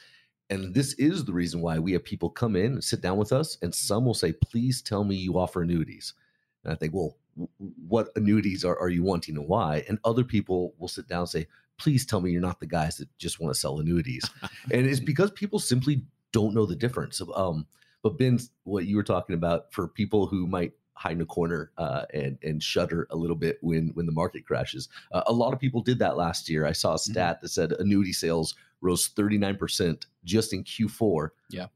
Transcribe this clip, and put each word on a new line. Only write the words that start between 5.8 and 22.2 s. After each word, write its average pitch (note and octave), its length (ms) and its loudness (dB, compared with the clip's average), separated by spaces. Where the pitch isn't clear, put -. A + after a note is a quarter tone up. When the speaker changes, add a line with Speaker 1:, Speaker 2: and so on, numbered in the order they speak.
Speaker 1:
And D#2 80 -4
I D#2+ 40 -6
think, D#2+ 180 -4
"Well, E2 220 -4
w-, E2 120 -8
what G#2+ 280 2
annuities G#2 480 2
are, F2 140 0
are F2+ 120 0
you F2 120 2
wanting F2 340 0
and D2 100 -6
why?" E2 420 0
And G#2+ 160 -4
other A#2 200 2
people F#2 540 -2
will F2 100 -8
sit - 200 -12
down F2 120 -2
and F2 80 -2
say, D#2+ 180 -4
"Please C#3 280 2
tell G2+ 160 0
me F2+ 80 0
you're F2 100 2
not F2+ 200 -2
the D#2+ 60 -10
guys D#2+ 300 0
that C#2+ 120 -12
just - 200 -6
wanna D2+ 160 -2
sell D2 260 -2
annuities." D#2 440 0
Speaker 2:
<laughs> - 220 -10
Speaker 1:
And B2 140 4
it's C3+ 140 2
because D#3 300 2
people G3+ 280 -4
simply B2+ 460 2
don't G#2+ 220 4
know A2+ 120 4
the C3 100 -2
difference. A#2 440 -4
Um, E2 320 0
but A2+ 160 2
Ben, B2+ 200 6
what F#2+ 220 -2
you G2+ 100 2
were G#2 60 4
talking F#2 320 0
about E2+ 380 0
for F2+ 160 -2
people G2+ 380 2
who F2+ 200 0
might F2+ 260 -2
hide F2+ 180 -6
in E2+ 100 -2
a D#2+ 40 -4
corner, E2+ 520 -2
uh, C#2+ 340 -2
and, C#2 300 -4